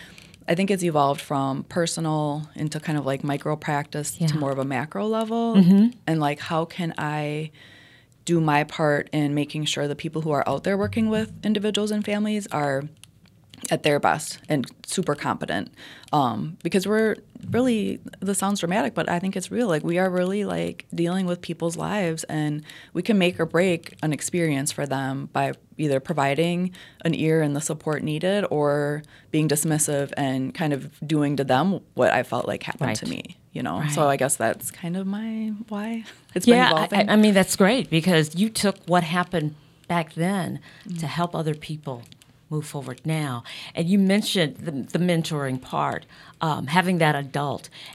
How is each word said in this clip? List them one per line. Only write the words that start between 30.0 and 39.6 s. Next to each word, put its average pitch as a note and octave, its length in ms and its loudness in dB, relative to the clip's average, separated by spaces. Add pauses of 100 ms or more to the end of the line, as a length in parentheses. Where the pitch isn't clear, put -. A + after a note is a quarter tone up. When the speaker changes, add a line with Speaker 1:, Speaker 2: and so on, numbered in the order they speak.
Speaker 1:
and C3 380 -2
kind D#3 180 -2
of C#3+ 180 -4 (160)
doing D3 300 0
to C3+ 80 0
them C#3 380 2 (140)
what B2 180 4
I B2 100 4
felt - 240 -4
like - 160 -4
happened - 240 -4
Speaker 2:
Right. A2 100 -2
Speaker 1:
to - 100 -8
me, - 280 -8 (160)
you C#3 100 -8
know? F2+ 180 -4
Speaker 2:
Right. D3 120 -2
Speaker 1:
So D3+ 160 2
I C#3 80 4
guess C3+ 220 0
that's - 340 -2
kind E3+ 240 -6
of F#3+ 100 -4
my A3 460 -4 (160)
why. A3 380 -6 (280)
It's F#3 140 -2
Speaker 2:
Yeah, A#3+ 220 8
Speaker 1:
been D#3+ 80 6
Speaker 2:
I, D#3+ 80 2
Speaker 1:
evolving. G3+ 240 2
Speaker 2:
I, G3 40 4
I - 40 6
mean, G#3+ 160 8
that's F#3+ 240 4
great G#3+ 320 4
because D#3+ 460 4
you G#3+ 140 2
took G3+ 280 0 (100)
what F3 160 4
happened E3 520 -2 (340)